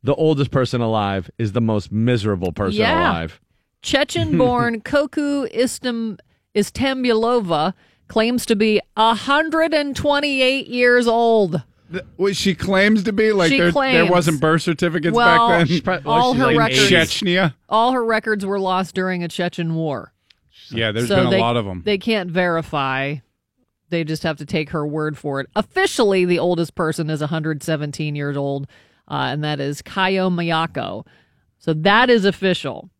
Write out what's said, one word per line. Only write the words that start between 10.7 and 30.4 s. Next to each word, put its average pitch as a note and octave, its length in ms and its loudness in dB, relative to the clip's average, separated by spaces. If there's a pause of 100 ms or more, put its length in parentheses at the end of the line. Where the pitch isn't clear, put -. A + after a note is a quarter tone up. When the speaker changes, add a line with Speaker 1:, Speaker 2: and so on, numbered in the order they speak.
Speaker 2:
old. A3+ 560 2 (280)
Speaker 3:
Th-, F3 140 -10 (120)
what G3 200 0
she F#3+ 180 0
claims G3 500 2
to A3 80 -2
be? A3 200 2
Like, F3+ 180 4
Speaker 2:
She C4+ 80 2
Speaker 3:
there, F3 80 4
there E3+ 60 2
Speaker 2:
claims. E3+ 380 2
Speaker 3:
wasn't E3 300 2
birth D#3 220 2
certificates E3+ 520 -2
Speaker 2:
Well, A#3 340 4
Speaker 3:
back E3+ 100 4
then? E3+ 80 4
Speaker 1:
She's E3 160 0
prob-, F3 240 -4
Speaker 2:
all B3 260 2
Speaker 1:
she's B3 80 0
Speaker 2:
her C4+ 80 2
Speaker 1:
like - 100 2
Speaker 2:
records, C3+ 340 2
Speaker 1:
eighty. - 20 6
Speaker 3:
Chechnya? F3 600 0 (140)
Speaker 2:
all A3+ 240 2
her B3 120 -2
records G#3+ 420 -2
were G3 120 -4
lost F#3 360 -2
during F#3 280 -2
a E3+ 60 -6
Chechen E3+ 460 -4
war. D3+ 380 -4 (580)
Speaker 3:
Yeah, A2+ 200 -2
there's A#2 180 -2
Speaker 2:
So G3+ 80 2
Speaker 3:
been F#2 120 2
a - 20 2
Speaker 2:
they, F#2 100 2
Speaker 3:
lot A#2 160 0
of A2+ 100 -2
'em. F2+ 180 -8
Speaker 2:
they G#3 140 0
can't G3 320 -4
verify. D3+ 880 -2 (720)
They E3+ 120 -2
just D#3 220 -6
have D#3 140 -4
to D3 80 -14
take D#3 240 -4
her D3+ 140 -4
word D3+ 320 -4
for C#3 240 -6
it. C3+ 140 -8
Officially, G#3+ 680 0
the F3 160 0
oldest E3+ 340 -2
person D#3 340 -4
is D#3 140 -4
a D3+ 60 -4
hundred D#3 340 -4
seventeen D3+ 540 -6
years C#3+ 200 -6
old, C#3 300 -4 (420)
uh, C#3 220 -4
and D3 140 -4
that D3+ 160 -4
is C#3+ 220 -6
Kayo F#3+ 460 -2
Miyako. E3 800 -4 (520)